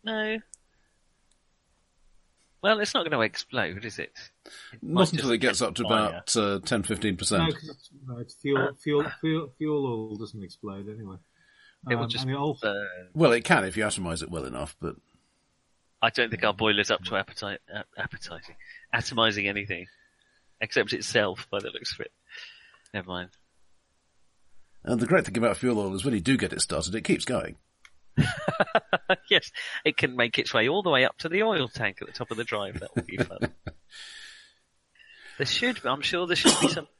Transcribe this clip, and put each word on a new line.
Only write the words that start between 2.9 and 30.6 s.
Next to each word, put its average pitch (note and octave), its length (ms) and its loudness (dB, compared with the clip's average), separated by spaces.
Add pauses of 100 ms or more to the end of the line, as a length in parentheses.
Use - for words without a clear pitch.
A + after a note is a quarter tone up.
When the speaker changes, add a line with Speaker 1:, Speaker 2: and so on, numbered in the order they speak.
Speaker 1:
not F3 140 2
gonna C3+ 140 2
explode, G#2 640 -2
is G#2+ 140 -10
it? - 140 -10 (600)
It A2+ 100 -18
Speaker 2:
Not - 120 -4
Speaker 1:
might F3+ 180 6
Speaker 2:
until D#3 60 0 (100)
Speaker 1:
just A#2+ 60 4
Speaker 2:
it A2+ 40 2
gets B2 240 2
up - 120 0
to A#2+ 80 -2
Speaker 1:
catch G#2+ 80 -2
fire. G#2+ 180 4
Speaker 2:
about, - 280 -2
uh, G2+ 280 2
ten, G#2+ 180 0
fifteen G2+ 340 0
percent. F2+ 280 2
Speaker 3:
No, D#3+ 80 2
'cause - 160 -8
it's, - 220 -20 (160)
no, B2 120 -10
it's B2 180 -12
fuel, C#3 340 0 (120)
fuel, D3 220 2 (160)
fuel, D#3+ 380 -2
fuel D3+ 280 0
oil A2 300 -4
doesn't G#2+ 260 -10
explode G2 460 -12
anyway. G#2+ 280 -12 (760)
Speaker 1:
It A#2+ 60 4
will A#2 80 0
Speaker 3:
Um, A2+ 40 -4
Speaker 1:
just C3 160 -4
Speaker 3:
I C3 40 -2
mean, C#3 80 -2
I'll C#3+ 180 0
Speaker 1:
burn. G2 580 -4
Speaker 2:
Well, D3+ 200 6
it A#2 120 4
can B2+ 200 4
if F#2+ 120 -4
you G#2+ 80 2
atomize E2+ 380 -2
it D#2+ 80 -10
well D2+ 160 -4
enough, B1+ 340 -6
but E2 160 -6 (1040)
Speaker 1:
I A#2 80 4
don't A#2 220 2
think G#2+ 140 -2
our G#2 100 4
boiler's G#2 360 2
up F2+ 140 0
to G#2 120 -4
appetite, G2 440 -6 (140)
uh, G#2 80 -8 (160)
appetizing, - 580 -10 (380)
atomizing A2 540 2
anything, G2 380 -6 (760)
except B2 320 0
itself, G#2 560 0
by G2+ 100 -2
the - 100 -10
looks - 220 -10
of - 80 -12
it. - 120 -10 (840)
Never F#2 140 -6
mind. F2+ 220 -8 (1500)
Speaker 2:
And A#2 160 0
the A#2+ 60 0
great F3+ 200 4
thing G2 100 -4
about A2+ 220 2
fuel B2 200 2
oil G2 160 -2
is F#2+ 100 -4
when C3 100 2
you G2 60 2
do B2+ 180 2
get G2+ 160 0
it - 80 -2
started, D#2+ 320 -2
it A2 100 -4
keeps - 220 0
going. - 300 -4 (600)
Speaker 1:
<laughs> - 80 6 (1040)
Yes, F#3+ 200 4 (340)
it D#3 120 2
can B2+ 200 0
make A#2+ 220 2
its - 160 -2
way A2+ 140 6